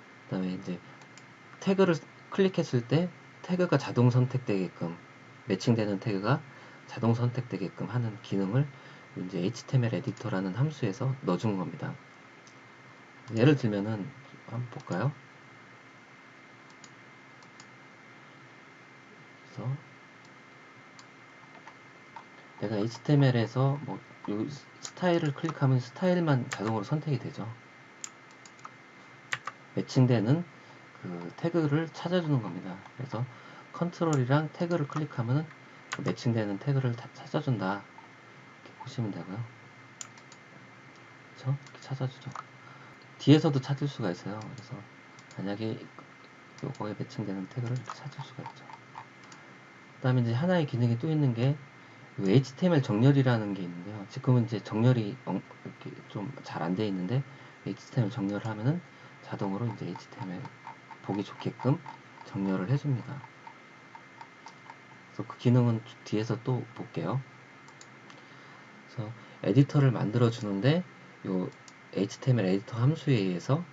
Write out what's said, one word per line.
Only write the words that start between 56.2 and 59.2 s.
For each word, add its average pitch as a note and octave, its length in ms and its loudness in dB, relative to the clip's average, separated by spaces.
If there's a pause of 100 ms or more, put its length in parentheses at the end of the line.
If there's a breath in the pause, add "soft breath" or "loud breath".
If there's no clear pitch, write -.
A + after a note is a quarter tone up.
잘 - 200 -8
안 F2 140 0
돼 G#2+ 120 0
있는데 G2 340 0 (440 loud breath)
에이치티엠엘 G#2+ 440 -2
정렬을 G2+ 340 -4
하면은 A#2 380 -2 (400 loud breath)